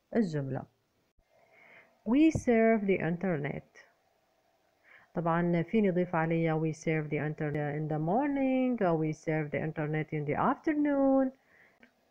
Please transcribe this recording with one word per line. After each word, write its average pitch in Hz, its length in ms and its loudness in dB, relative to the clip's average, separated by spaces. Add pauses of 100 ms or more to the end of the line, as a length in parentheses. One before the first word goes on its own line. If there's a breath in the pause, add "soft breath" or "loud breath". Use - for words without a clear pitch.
(160)
الجملة. 147 480 -2 (1500 soft breath)
We 302 220 6
serve 226 500 2
the 190 200 0
internet. 165 880 -4 (1300 soft breath)
طبعًا 170 420 2
فيني 202 280 2
أضيف 175 260 0
عليها: 165 440 0
"We 160 160 -2
serve 156 340 -2
the 147 100 -2 (100)
internet 147 500 -4
in 156 140 -4
the 156 60 -2
morning"، 262 840 0
أو 165 200 2
"We 156 100 -2
serve 156 360 -4
the 139 80 -4
internet 156 540 -4
in 151 160 -4
the 143 80 -2
afternoon"، 277 960 2 (800 soft breath)